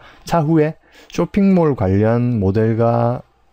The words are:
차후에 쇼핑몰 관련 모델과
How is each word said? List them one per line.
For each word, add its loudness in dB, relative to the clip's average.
차후에 0
쇼핑몰 0
관련 0
모델과 0